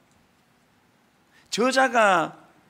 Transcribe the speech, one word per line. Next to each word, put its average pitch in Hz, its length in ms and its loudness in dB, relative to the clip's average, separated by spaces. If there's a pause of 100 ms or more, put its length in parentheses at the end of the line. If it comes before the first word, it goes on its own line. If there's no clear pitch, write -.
(1500)
저자가 226 880 0 (320)